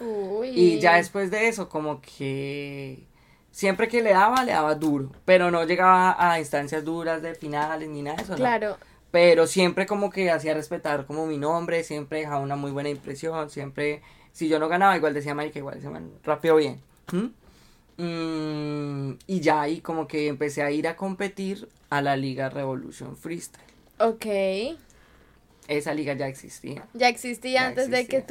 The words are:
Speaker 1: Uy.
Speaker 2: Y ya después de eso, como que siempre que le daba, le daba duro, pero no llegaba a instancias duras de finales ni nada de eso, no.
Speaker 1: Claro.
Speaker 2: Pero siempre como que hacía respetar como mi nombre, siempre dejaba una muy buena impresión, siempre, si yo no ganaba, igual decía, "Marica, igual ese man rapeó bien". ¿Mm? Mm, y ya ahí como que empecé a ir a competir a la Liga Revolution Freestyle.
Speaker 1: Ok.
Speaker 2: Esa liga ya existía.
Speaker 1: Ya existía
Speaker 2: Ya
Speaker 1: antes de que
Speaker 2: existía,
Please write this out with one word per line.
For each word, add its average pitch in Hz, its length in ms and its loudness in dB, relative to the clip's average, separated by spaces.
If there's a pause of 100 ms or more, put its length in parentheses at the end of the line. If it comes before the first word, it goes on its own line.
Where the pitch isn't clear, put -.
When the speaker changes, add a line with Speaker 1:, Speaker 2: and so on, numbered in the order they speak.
Speaker 1:
Uy. 214 520 -4
Speaker 2:
Y 175 260 6
ya 175 180 8
después 185 340 0
de 214 160 0
eso, 202 220 -4
como 151 320 -6
que 139 1040 -8 (460)
siempre 202 360 0
que 233 140 0
le 220 100 4
daba, 226 320 6
le 247 80 -2
daba 151 240 2
duro, 143 380 -2 (100)
pero 180 260 6
no 170 140 2
llegaba 185 520 6 (160)
a 165 80 2
instancias 147 440 -2
duras 165 380 -4
de 165 140 -8
finales 156 520 -4
ni 147 140 -10
nada 147 160 -6
de 220 60 -6
eso, 190 100 -8
no. 180 60 -4
Speaker 1:
Claro. 220 380 0 (340)
Speaker 2:
Pero 170 360 8
siempre 185 380 2
como 202 240 -2
que 185 200 0
hacía 156 240 0
respetar 151 520 -4
como 151 200 -6
mi 156 120 -4
nombre, 165 480 -2
siempre 151 340 -6
dejaba 147 220 -4
una 139 160 -4
muy 143 140 -6
buena 143 180 -4
impresión, 147 600 -6
siempre, 147 520 -6 (320)
si 156 160 -4
yo 156 100 4
no 156 80 0
ganaba, 185 300 4
igual 151 160 2
decía, 147 200 -4
"Marica, 151 260 -6
igual 139 180 -12
ese 143 120 -12
man 156 220 -14 (140)
rapeó 156 320 4
bien". 135 240 0 (320)
¿Mm? 208 140 -2 (720)
Mm, 151 1300 -6
y 190 140 -2
ya 151 220 4
ahí 151 200 -4
como 160 260 -6
que 151 200 -4
empecé 147 340 -4
a 147 80 0
ir 151 180 -2
a 170 80 -4
competir 196 720 -6 (220)
a 143 140 0
la 139 120 0
Liga 135 340 -4
Revolution 135 680 -8
Freestyle. - 460 -12 (340)
Speaker 1:
Ok. 226 280 0 (1400)
Speaker 2:
Esa 147 280 -2
liga 147 180 -4
ya 135 140 -4
existía. - 640 -14
Speaker 1:
Ya 247 160 4
existía 247 520 -2
Speaker 2:
Ya 254 80 0
Speaker 1:
antes 247 200 -2
de 247 160 0
que 262 120 -2
Speaker 2:
existía, 262 140 0